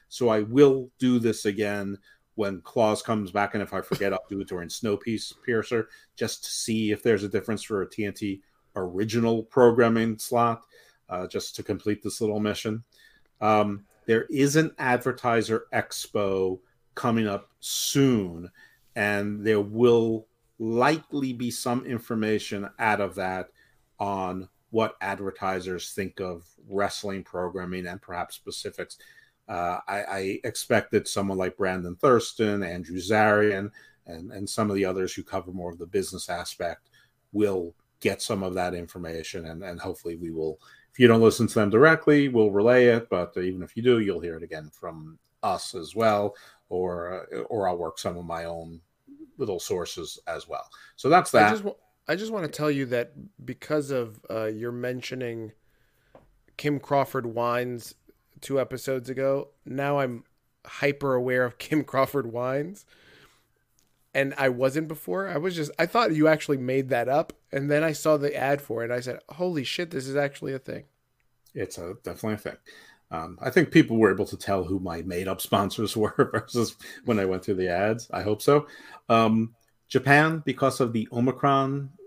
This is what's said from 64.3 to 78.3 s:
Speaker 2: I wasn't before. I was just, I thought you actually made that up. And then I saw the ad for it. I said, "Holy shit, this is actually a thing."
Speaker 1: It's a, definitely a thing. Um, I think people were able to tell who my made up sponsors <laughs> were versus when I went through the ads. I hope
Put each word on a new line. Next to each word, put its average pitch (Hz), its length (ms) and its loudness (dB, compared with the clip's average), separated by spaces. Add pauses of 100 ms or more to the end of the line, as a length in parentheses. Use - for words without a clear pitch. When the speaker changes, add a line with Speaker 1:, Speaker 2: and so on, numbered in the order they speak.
Speaker 2:
I 135 120 4
wasn't 131 380 0
before. 180 400 -6
I 175 100 -4
was 175 180 -4
just, 151 240 -4
I 170 80 4
thought 226 260 2
you 151 140 6
actually 151 300 4
made 131 320 0
that 120 200 2
up. 147 240 2 (180)
And 139 200 -2
then 147 120 4
I 160 100 0
saw 156 220 2
the 143 200 0
ad 139 260 0
for 117 220 -6
it. 117 80 -4
I 123 80 -2
said, 123 200 -8 (100)
"Holy 165 340 -2
shit, 170 260 -4
this 135 180 -6
is 135 80 -6
actually 143 380 -2
a 131 60 -6
thing." - 240 -10 (720)
Speaker 1:
It's 98 240 -8
a, 90 240 -10
definitely 107 300 -4
a 104 40 -4
thing. - 200 -10 (520)
Um, 85 320 -10
I - 80 -2
think 143 220 4
people 113 260 6
were 107 140 8
able 95 140 0
to 98 120 -12
tell 98 260 -2
who 95 160 -2
my 85 220 -6
made 90 260 -4
up 92 140 -4
sponsors 101 560 0
<laughs> - 0 -
were 107 340 2
versus 110 440 -2 (300)
when 113 140 2
I 98 60 0
went 92 180 -2
through 104 120 -2
the 92 140 0
ads. 104 420 0
I 90 100 -4
hope 104 220 -2